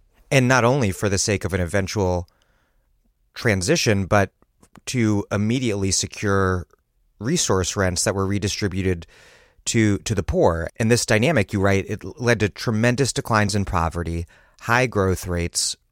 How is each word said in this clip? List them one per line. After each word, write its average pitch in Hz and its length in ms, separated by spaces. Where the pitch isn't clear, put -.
And 131 180
not 127 160
only 123 280
for 104 180
the 95 80
sake 98 260
of 87 100
an 95 60
eventual 90 680
transition, 101 720
but 98 260
to 107 440
immediately 104 600
secure 95 760
resource 104 560
rents 92 300
that 98 100
were 98 100
redistributed 92 800
to, 107 340
to - 160
the 92 80
poor. 87 540
And 110 120
this 117 160
dynamic, 117 480
you 101 80
write, 98 280
it 101 140
led 117 200
to 101 100
tremendous 120 640
declines 107 420
in 98 100
poverty, 85 600
high 123 260
growth 95 400
rates, 87 480